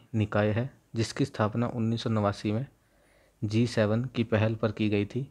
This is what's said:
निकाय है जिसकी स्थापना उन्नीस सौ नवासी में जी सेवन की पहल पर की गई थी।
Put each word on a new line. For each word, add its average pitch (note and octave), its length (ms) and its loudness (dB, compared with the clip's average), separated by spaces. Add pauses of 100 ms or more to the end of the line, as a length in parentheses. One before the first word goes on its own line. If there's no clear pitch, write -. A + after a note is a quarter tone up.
(160)
निकाय G#2+ 360 2
है A#2+ 180 -2 (260)
जिसकी A#2 300 -2
स्थापना A2+ 420 0
उन्नीस A2+ 360 -2
सौ A#2+ 60 -2
नवासी G#2 420 0
में B2 140 -2 (760)
जी A2 260 2
सेवन A2 380 2
की B2 180 -2
पहल A2 320 2
पर A2 160 -2
की G#2+ 180 0
गई G2+ 160 2
थी। B2+ 260 -6